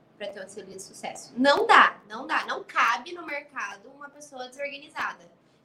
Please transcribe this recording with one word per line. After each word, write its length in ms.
pra 100
ter 120
um 40
ateliê 340
de 40
sucesso. 540
Não 320
dá, 300
não 180
dá, 200
não 180
cabe 480
no 140
mercado 680
uma 160
pessoa 380
desorganizada. 840